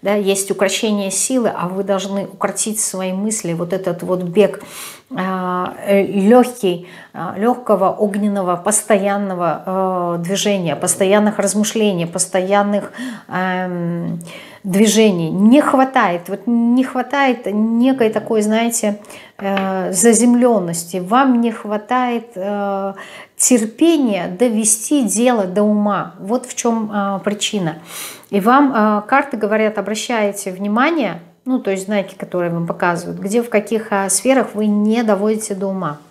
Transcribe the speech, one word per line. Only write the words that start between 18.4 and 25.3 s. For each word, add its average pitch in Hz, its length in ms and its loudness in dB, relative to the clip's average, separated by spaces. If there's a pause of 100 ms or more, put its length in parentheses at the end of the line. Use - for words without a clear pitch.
знаете, 220 580 0 (380)
э, 190 540 -2
заземленности. 220 1080 4
Вам 240 420 2
не 233 100 2
хватает, 226 760 -4 (100)
э, 196 560 -4 (440)
терпения 226 920 2 (100)
довести 226 680 0
дело 220 400 2